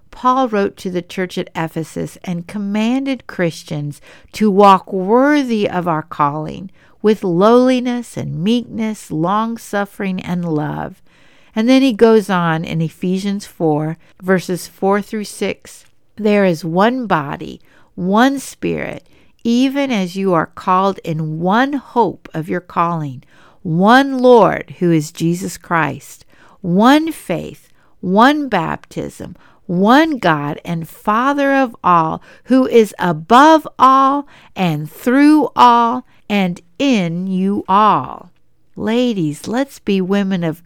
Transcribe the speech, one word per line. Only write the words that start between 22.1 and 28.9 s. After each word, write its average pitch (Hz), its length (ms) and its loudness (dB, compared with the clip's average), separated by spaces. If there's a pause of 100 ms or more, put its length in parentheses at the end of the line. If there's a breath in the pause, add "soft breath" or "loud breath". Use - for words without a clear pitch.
of 160 160 -8
your 180 120 -4
calling, 160 640 -4 (380 soft breath)
one 240 580 2
Lord, 202 600 4
who 175 120 0
is 156 200 0
Jesus 175 460 -4
Christ, - 640 -6 (380 soft breath)
one 254 500 2
faith, - 560 -10 (320)
one 254 480 2
baptism, 160 880 -6 (300 soft breath)